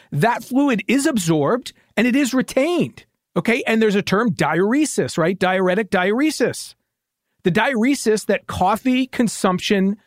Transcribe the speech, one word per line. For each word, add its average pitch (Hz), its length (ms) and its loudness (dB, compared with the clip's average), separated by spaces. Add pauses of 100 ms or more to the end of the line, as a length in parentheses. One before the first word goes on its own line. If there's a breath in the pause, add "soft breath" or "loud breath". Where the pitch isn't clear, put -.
(100)
That 214 320 0
fluid 262 460 0
is 269 180 0
absorbed 170 640 0 (240 soft breath)
and 226 100 2
it 240 100 2
is 277 180 0
retained, 262 720 -2 (300)
okay? 226 320 0
And 226 120 2
there's 214 140 2
a 202 80 0
term 202 320 0
diuresis, 180 800 0
right? 175 220 0
Diuretic 185 520 0
diuresis. 214 840 -2 (680)
The 180 80 2
diuresis 226 760 0
that 196 220 -2
coffee 254 580 0
consumption 196 920 0 (100)